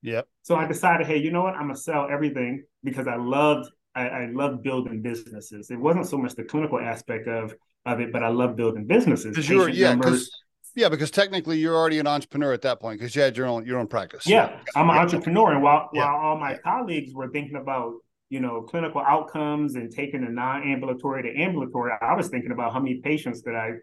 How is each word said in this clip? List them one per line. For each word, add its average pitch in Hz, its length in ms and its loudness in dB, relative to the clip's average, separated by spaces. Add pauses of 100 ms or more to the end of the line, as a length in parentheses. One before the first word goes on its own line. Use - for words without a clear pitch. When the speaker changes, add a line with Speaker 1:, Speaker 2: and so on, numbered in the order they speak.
Speaker 1:
Yep. 113 240 -4 (160)
Speaker 2:
So 170 120 2
I 160 120 0
decided, 165 400 2
"Hey, 156 100 2
you 156 140 0
know 175 120 2
what? 185 120 -2
I'm 151 60 -8
gonna 139 140 -4
sell 147 360 -2
everything," 139 520 -2 (200)
because 127 240 -4
I 120 80 -4
loved, 131 540 2 (260)
I, 123 120 -4
I 123 200 -6
loved 127 360 -4
building 123 380 -4
businesses. 110 720 -10
It 120 80 -10
wasn't 160 280 2
so 147 100 -4
much 123 180 -4
the 117 80 -10
clinical 147 360 -2
aspect 113 480 -8
of, 113 260 -6 (320)
of 120 140 -2
it, 117 140 -4
but 123 100 -2
I 113 60 0
love 120 260 0
building 110 300 -2
businesses, 190 500 2
Speaker 1:
'Cause 151 140 -2
you 185 80 6
were, 185 80 6
Speaker 2:
patient 143 140 0
Speaker 1:
yeah, 127 160 6
'cause 127 80 2
Speaker 2:
numbers. 127 280 2 (440)
Speaker 1:
yeah, 226 120 4
because 156 240 0
technically 180 480 2
you're 160 160 2
already 160 240 4
an 147 80 2
entrepreneur 143 460 0
at 117 80 -2
that 127 180 0
point, 110 220 -8
'cause 120 120 -8
you 143 80 4
had 135 140 4
your 127 120 -2
own, 117 180 -2
your 127 140 -2
own 113 80 -4
practice. - 380 -6
Speaker 2:
Yeah, 202 260 6
Speaker 1:
Yeah. - 80 -14 (160)
Speaker 2:
I'm 156 140 6
an 160 60 6
Speaker 1:
Yeah. 156 60 6
Speaker 2:
entrepreneur, 175 500 4
and 139 100 4
while, 143 300 6
Speaker 1:
Yeah. 147 140 0
Speaker 2:
while 143 100 2
all 156 220 0
my 143 140 -4
Speaker 1:
Yeah. 131 80 -8
Speaker 2:
colleagues 165 540 -4
were 131 160 -8
thinking 143 280 -6
about, 131 380 -6 (340)
you 135 100 -6
know, 117 220 -4
clinical 160 400 -4
outcomes 147 760 0
and 117 160 -6
taking 139 320 -6
a 117 60 -6
non-ambulatory 131 960 -4
to 113 140 -6
ambulatory, 127 540 -2 (100)
I 123 140 0
was 147 140 -2
thinking 123 220 -6
about 117 200 -2
how 127 80 -4
many 127 220 -2
patients 143 400 -4
that 117 140 -6
I 113 280 -4